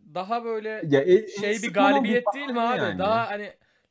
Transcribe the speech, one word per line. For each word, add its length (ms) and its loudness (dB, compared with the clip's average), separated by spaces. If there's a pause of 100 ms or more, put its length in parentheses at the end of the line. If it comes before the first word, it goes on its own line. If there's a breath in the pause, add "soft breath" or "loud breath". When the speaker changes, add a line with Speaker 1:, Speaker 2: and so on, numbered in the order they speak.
(140)
Speaker 1:
daha 300 -6
böyle 240 -6
Speaker 2:
Ya, 320 0
el, 280 4
Speaker 1:
şey 220 -4
Speaker 2:
el 40 0
Speaker 1:
bir 60 -4
Speaker 2:
sıkmama 300 2
Speaker 1:
galibiyet 360 2
Speaker 2:
bir 120 -2
Speaker 1:
değil 120 -8
mi 60 -4
Speaker 2:
bahane 240 0
Speaker 1:
abi? 80 -2
Speaker 2:
yani. 100 -4
Speaker 1:
Daha 320 0
hani 220 -8 (380)